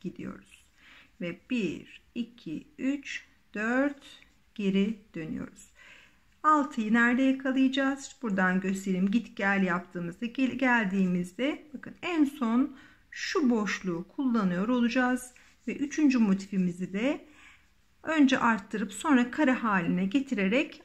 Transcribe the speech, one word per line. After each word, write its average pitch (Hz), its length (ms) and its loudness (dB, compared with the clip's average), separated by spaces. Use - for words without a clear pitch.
gidiyoruz. - 640 -14
Ve 170 180 -8
bir, - 520 -6
iki, - 520 -10
üç, 277 480 -6
dört 254 680 -4
geri 196 440 0
dönüyoruz. 160 540 -10
Altıyı 285 500 2
nerede 240 280 4
yakalayacağız? 269 1000 0
Buradan 190 380 2
göstereyim. 190 520 -2
Git - 260 -2
gel 196 260 2
yaptığımızda, 180 600 -4
gel-, 240 280 -2
geldiğimizde 202 1200 0
bakın - 280 -16
en 330 240 2
son 247 520 -2
şu - 380 0
boşluğu 190 580 -2
kullanıyor 214 600 0
olacağız. 247 680 0
Ve 226 80 -6
üçüncü 285 440 2
motifimizi 185 720 0
de 254 320 -2
önce 277 360 4
arttırıp 226 540 -2
sonra 247 380 2
kare 294 200 2
haline 185 540 0
getirerek 226 800 0